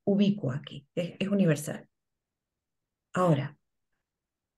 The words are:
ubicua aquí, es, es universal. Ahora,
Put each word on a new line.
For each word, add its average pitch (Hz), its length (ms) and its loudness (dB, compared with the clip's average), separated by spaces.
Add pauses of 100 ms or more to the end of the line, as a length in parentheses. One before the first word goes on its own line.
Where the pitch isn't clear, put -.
ubicua 196 540 2
aquí, - 400 -14
es, 175 240 -6
es 190 80 -4
universal. 180 580 0 (1300)
Ahora, 156 440 0 (1000)